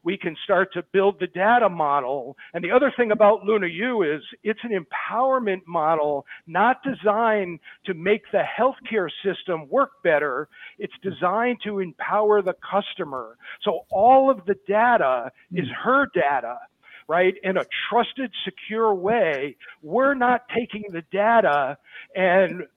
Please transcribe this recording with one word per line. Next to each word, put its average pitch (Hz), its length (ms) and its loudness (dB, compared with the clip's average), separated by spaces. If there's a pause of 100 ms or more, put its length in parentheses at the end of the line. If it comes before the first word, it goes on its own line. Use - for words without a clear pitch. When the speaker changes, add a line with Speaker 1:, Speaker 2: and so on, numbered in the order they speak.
Speaker 1:
we 190 140 -4
can 165 260 -8
start 185 300 0
to 175 180 -6
build 196 280 2
the 180 80 -4
data 208 420 2
model. 143 680 -2 (160)
And 170 80 -6
the 175 100 -4
other 262 200 4
thing 233 200 -2
about 208 340 4
Luna 202 220 0
U 202 360 -2
is 151 180 -2 (220)
it's 214 200 -4
an 240 80 -8
empowerment 208 920 -2
model 156 600 0 (200)
not 190 380 0
designed 208 760 -2 (240)
to 190 80 -6
make 190 380 -2
the 180 120 0
healthcare 214 680 -2 (140)
system 165 460 -6
work 262 340 -2
better. 147 460 0 (280)
It's - 240 -12
designed 190 640 -2
to 208 160 -6
empower 208 600 0
the 180 140 -2
customer. 135 840 -8 (240)
So 190 280 -4
all 262 400 6
of 208 160 0
the 196 100 0 (120)
data 190 640 2 (220)
is 151 160 -4
Speaker 2:
Mm. - 60 -10
Speaker 1:
her 262 380 2
data, 127 460 -2 (480)
right, 185 360 2
in 190 120 -2
a 143 100 0 (240)
trusted, 233 440 -2 (100)
secure 214 500 -2
way. 175 600 0 (260)
We're 254 340 0
not 247 340 0
taking 214 420 -6
the 165 200 -8
data 190 680 2 (360)
and 180 640 2